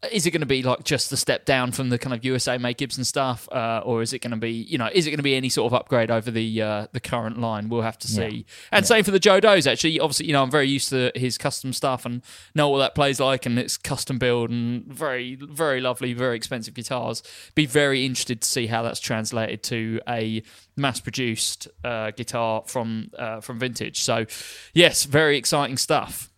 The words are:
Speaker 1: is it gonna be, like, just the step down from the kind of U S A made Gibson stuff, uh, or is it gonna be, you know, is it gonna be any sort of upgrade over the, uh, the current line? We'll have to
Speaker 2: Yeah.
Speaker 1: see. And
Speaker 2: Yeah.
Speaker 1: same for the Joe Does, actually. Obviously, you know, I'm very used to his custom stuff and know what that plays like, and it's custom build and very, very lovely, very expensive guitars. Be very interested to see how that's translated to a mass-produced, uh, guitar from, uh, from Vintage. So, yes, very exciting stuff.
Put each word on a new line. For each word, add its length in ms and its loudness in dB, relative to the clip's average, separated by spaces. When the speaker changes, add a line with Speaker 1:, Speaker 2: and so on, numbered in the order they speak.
Speaker 1:
is 160 0
it 60 0
gonna 120 0
be, 200 2
like, 180 0
just 280 -2
the 60 -4
step 280 0
down 260 2
from 200 -2
the 60 2
kind 160 -4
of 120 -6
U 100 0
S 140 0
A 100 0
made 180 -2
Gibson 280 -4
stuff, 480 -2
uh, 320 -2
or 180 0
is 100 -4
it 60 -6
gonna 180 -6
be, 140 -2
you 260 -6
know, 160 0
is 140 4
it 60 -4
gonna 100 -2
be 140 4
any 120 0
sort 240 2
of 20 0
upgrade 360 2
over 180 0
the, 320 -2
uh, 320 -2
the 60 -4
current 420 -4
line? 280 -4
We'll 140 0
have 180 -4
to 80 -6
Speaker 2:
Yeah. 200 0
Speaker 1:
see. 180 -8
And 100 6
Speaker 2:
Yeah. 60 2
Speaker 1:
same 160 6
for 80 0
the 80 6
Joe 180 8
Does, 260 6
actually. 360 2
Obviously, 260 0
you 60 0
know, 100 6
I'm 80 0
very 180 4
used 200 0
to 260 2
his 240 -2
custom 340 -4
stuff 320 -2
and 160 -6
know 160 4
what 100 4
that 180 2
plays 240 2
like, 260 2
and 140 2
it's 160 -4
custom 420 -4
build 320 2
and 420 -2
very, 440 -6
very 440 -2
lovely, 340 -2
very 200 0
expensive 400 -8
guitars. 480 -4
Be 120 6
very 380 4
interested 360 -2
to 80 -2
see 180 0
how 160 0
that's 160 -4
translated 680 -4
to 440 -2
a 340 -2
mass-produced, 920 -2
uh, 260 -4
guitar 560 -2
from, 500 -4
uh, 240 -8
from 200 -10
Vintage. 420 -4
So, 240 0
yes, 300 6
very 320 4
exciting 400 0
stuff. 600 -2